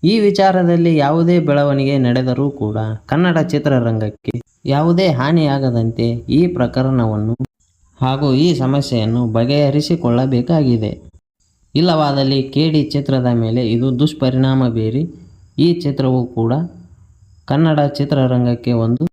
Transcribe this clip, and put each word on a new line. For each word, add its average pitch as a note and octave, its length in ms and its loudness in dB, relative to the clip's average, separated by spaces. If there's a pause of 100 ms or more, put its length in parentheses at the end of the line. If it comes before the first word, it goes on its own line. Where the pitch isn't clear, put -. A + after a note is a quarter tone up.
ಈ F#3 160 2
ವಿಚಾರದಲ್ಲಿ F3+ 760 2
ಯಾವುದೇ E3 420 2
ಬೆಳವಣಿಗೆ C#3+ 580 0
ನಡೆದರೂ B2+ 540 0
ಕೂಡ G#2+ 260 -6 (280)
ಕನ್ನಡ E3+ 320 0
ಚಿತ್ರರಂಗಕ್ಕೆ A#2+ 1040 -2 (240)
ಯಾವುದೇ E3+ 420 2
ಹಾನಿಯಾಗದಂತೆ C3+ 1000 0
ಈ A#2+ 380 0
ಪ್ರಕರಣವನ್ನು A#2+ 880 -2 (640)
ಹಾಗೂ C3+ 320 0
ಈ D#3 220 2
ಸಮಸ್ಯೆಯನ್ನು B2+ 720 -2
ಬಗೆಹರಿಸಿಕೊಳ್ಳಬೇಕಾಗಿದೆ. C3 1800 0 (640)
ಇಲ್ಲವಾದಲ್ಲಿ C#3+ 680 0
ಕೆ C#3+ 260 0
ಡಿ D3+ 140 2
ಚಿತ್ರದ C3+ 500 -2
ಮೇಲೆ A2+ 380 0
ಇದು B2 280 0
ದುಷ್ಪರಿಣಾಮ C3 680 0
ಬೀರಿ A2+ 420 -2 (500)
ಈ E3+ 140 4
ಚಿತ್ರವು C3 540 -2
ಕೂಡ A2+ 260 -2 (920)
ಕನ್ನಡ D3+ 340 2
ಚಿತ್ರರಂಗಕ್ಕೆ B2+ 920 0
ಒಂದು A#2+ 420 0